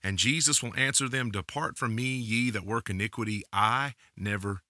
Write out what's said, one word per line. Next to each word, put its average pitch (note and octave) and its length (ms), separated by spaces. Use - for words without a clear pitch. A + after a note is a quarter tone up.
And G2 160
Jesus D3 460
will C3 140
answer C3+ 320
them, B2+ 200
"Depart G#2+ 480
from A#2 160
me, B2+ 220
ye A#2+ 360
that G2 140
work A2 240
iniquity, G#2 640
I A#2+ 440
never G2+ 540